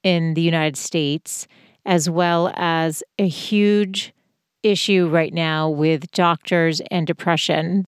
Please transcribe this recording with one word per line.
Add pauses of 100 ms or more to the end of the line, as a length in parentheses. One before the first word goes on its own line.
in
the
United
States, (360)
as
well
as (160)
a
huge (480)
issue
right
now
with
doctors (120)
and
depression. (120)